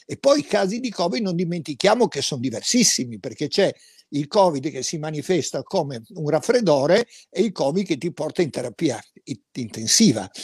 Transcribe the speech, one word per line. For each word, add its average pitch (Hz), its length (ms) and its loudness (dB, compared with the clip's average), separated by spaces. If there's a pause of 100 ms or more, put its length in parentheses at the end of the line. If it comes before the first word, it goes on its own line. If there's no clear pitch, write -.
E 147 120 -10
poi 277 220 4
i - 60 -4
casi 202 340 -2
di 254 100 -6
covid 202 320 -2
non 185 140 -2
dimentichiamo 175 720 0
che 139 140 -6
sono 131 200 -4
diversissimi, 117 800 0
perché 143 280 -6
c'è 156 260 2 (360)
il 147 180 -4
covid 160 420 2
che 127 140 -8
si 170 140 -6
manifesta 151 640 -2
come 139 460 -4
un 165 200 -6
raffreddore 165 800 4 (220)
e 180 120 -2
il 220 100 0
covid 165 340 0
che 165 120 -2
ti 165 160 -6
porta 156 300 -4
in 151 80 -4
terapia 123 480 -4 (240)
i-, - 180 -12 (120)
intensiva. 113 760 2 (140)